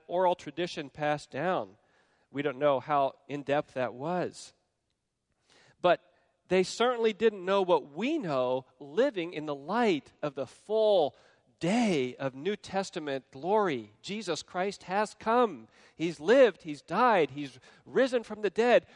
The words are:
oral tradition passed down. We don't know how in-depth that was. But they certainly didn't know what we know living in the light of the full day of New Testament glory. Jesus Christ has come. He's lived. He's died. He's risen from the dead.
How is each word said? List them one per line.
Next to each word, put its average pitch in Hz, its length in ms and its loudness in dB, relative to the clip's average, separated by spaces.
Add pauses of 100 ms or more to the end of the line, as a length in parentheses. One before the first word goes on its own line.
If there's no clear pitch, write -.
oral 180 260 2
tradition 165 560 -8
passed 151 400 -4
down. 139 400 -4 (600)
We 135 100 -6
don't 139 160 -2
know 139 220 2
how 139 340 0 (140)
in-depth 143 480 -4
that 123 180 -4
was. 151 600 -6 (1300)
But 170 200 4 (460)
they 185 160 4
certainly 226 500 0
didn't 208 320 0
know 196 160 2
what 147 340 0
we 269 220 -2
know 131 480 -2 (140)
living 175 540 -2
in 156 120 -8
the 147 100 -6
light 175 560 -2 (120)
of 147 100 -6
the 131 140 -6
full 208 680 2 (440)
day 170 560 0
of 135 180 -6
New 165 220 -4
Testament 156 760 -6
glory. 147 600 -2 (100)
Jesus 190 400 -6
Christ 190 420 -6
has 202 360 -2
come. 220 480 0 (280)
He's 165 240 -4
lived. 214 440 6
He's 147 180 -10
died. 185 500 2
He's 139 280 -10 (260)
risen 226 380 0
from 214 180 -12
the 202 80 0
dead. 226 460 4